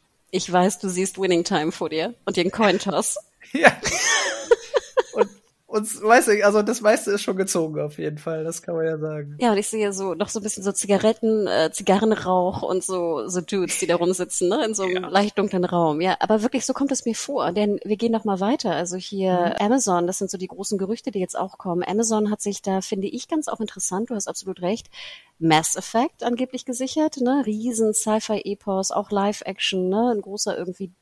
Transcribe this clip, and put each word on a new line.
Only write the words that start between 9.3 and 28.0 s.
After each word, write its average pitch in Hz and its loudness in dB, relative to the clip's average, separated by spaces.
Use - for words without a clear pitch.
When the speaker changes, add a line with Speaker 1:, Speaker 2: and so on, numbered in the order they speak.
Speaker 1:
Ja, 240 4
und 202 4
ich 208 -2
sehe 214 -2
so, 190 -4
noch 196 -2
so 226 -6
ein 196 -6
bisschen 208 -6
so 196 0
Zigaretten, 214 2
äh, 143 2
Zigarrenrauch 190 2
und 180 -2
so, 170 -2
so 185 -2
Dudes, 180 -2
die 180 -2
da 170 4
rumsitzen, 180 0
ne, 254 0
in 220 -2
so 190 -2
einem 185 -2
Speaker 2:
Ja. - -8
Speaker 1:
leicht 202 2
dunklen 190 0
Raum. 165 2
Ja, 180 2
aber 214 2
wirklich, 254 -2
so 262 -2
kommt 277 -2
es - -6
mir 226 -2
vor, 214 -2
denn 208 0
wir 202 -2
gehen 233 0
noch 220 0
mal 196 0
weiter. 202 0
Also 175 -4
hier 185 0
Speaker 2:
Mhm. 202 2
Speaker 1:
Amazon, 208 2
das 185 -4
sind 190 -2
so 196 -6
die 185 -6
großen 190 -6
Gerüchte, 196 -4
die 208 -4
jetzt - -4
auch - -6
kommen. 175 -2
Amazon 214 0
hat 208 -2
sich 202 -6
da, 190 0
finde 196 -4
ich, - -8
ganz 311 -2
auch - -6
interessant, 202 -4
du 240 -4
hast 202 -4
absolut 185 -8
recht, 190 -2
Mass 160 4
Effect - -2
angeblich 247 -4
gesichert, 269 -2
ne, 262 2
riesen 220 0
Sci-Fi-Epos, 202 -2